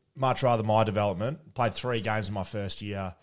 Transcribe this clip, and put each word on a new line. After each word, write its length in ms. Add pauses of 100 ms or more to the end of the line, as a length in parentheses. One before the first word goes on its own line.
(140)
much 280
rather 200
my 220
development, 680
played 200
three 260
games 280
in 60
my 100
first 380
year, 400